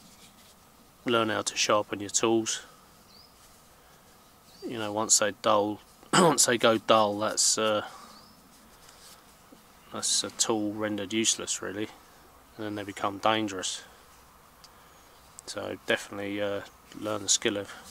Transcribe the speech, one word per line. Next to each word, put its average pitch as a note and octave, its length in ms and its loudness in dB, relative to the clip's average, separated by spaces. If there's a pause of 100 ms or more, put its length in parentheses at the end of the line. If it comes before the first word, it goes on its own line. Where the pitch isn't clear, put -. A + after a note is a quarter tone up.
(1040)
learn A#2 240 2
how G#2 140 -2
to - 120 -8
sharpen G#2 440 0
your G2+ 100 -8
tools. A2+ 520 0 (2000)
You B2 140 -8
know, G#2 120 -4
once G#2 280 2
they G#2+ 120 2
dull, G#2 480 2 (160)
<clears throat> - 180 -6
once D#3+ 320 6
they B2 120 2
go A2+ 220 4
dull, G#2 400 4
that's, G#2 380 0
uh, G#2+ 280 0 (2000)
that's - 320 -2
a G2+ 80 -8
tool G#2+ 420 0
rendered G#2 400 -4
useless, G#2+ 480 0
really, G2+ 280 -6 (640)
and A2 100 -10
then G#2 100 -6
they G#2 80 -6
become G2+ 340 -6
dangerous. G#2+ 640 -2 (1600)
So G2 400 -8
definitely, G2+ 560 -4
uh, G2+ 200 -4 (360)
learn G#2 260 -6
the G2 60 -4
skill G#2 280 0
of G2+ 160 -10 (180)